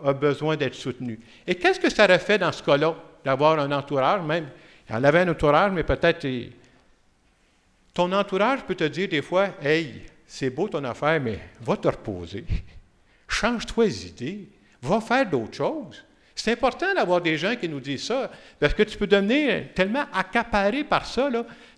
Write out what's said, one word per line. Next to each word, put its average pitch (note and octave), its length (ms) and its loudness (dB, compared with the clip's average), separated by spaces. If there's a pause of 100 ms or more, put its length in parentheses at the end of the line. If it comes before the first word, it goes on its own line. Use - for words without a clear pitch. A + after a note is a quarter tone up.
a C#3 80 4
besoin D3 440 0
d'être C3+ 200 -2
soutenu. A#2+ 420 -8 (260)
Et F3+ 120 -2
qu'est-ce F#4 240 2
que D#4 100 2
ça G#3+ 140 4
aurait F3+ 160 6
fait G#3 180 2
dans E3+ 140 0
ce - 100 -12
cas-là, D#3 320 2 (300)
d'avoir D3 340 4
un C#3+ 140 -2
entourage, C#3+ 500 0
même, D#3 260 -2 (380)
elle A2+ 180 -2
avait D3 140 6
un F3+ 100 2
entourage, D#3+ 440 4
mais E3 100 -2
peut-être, E3 400 0
il, B2 300 -6 (1400)
ton F3+ 200 0
entourage G3+ 520 0
peut F#3 100 -6
te F3 100 -2
dire D#3 240 -2
des C#3+ 140 0
fois, « F#3 280 0 (120)
Hey, C#3+ 400 -2 (240)
c'est - 240 -4
beau B2 180 -2
ton D#3 160 -6
affaire, D3 360 0
mais A2+ 180 -4 (220)
va C#3 160 -2
te E3+ 120 -2
reposer. F2+ 560 -6 (840)
Change-toi A#3 560 0
les G2 220 -2
idées. D#3 420 -10 (320)
Va F3+ 200 0
faire A#3+ 280 0
d'autres B2 280 -2
choses. » G3+ 480 -6 (320)
C'est - 160 -2
important C#4 400 0
d'avoir F3+ 280 2
des D#3+ 180 0
gens F#3+ 160 -2
qui G3+ 140 -4
nous D3 100 -6
disent C3+ 260 -8
ça, A#3+ 260 -2 (280)
parce D3 160 4
que - 80 4
tu G#3+ 160 -4
peux G#3 80 -2
devenir G3+ 680 2
tellement G#3 380 0
accaparé G#3+ 680 0
par F3+ 240 0
ça, C#4 240 -2
là. A#3 140 -2 (340)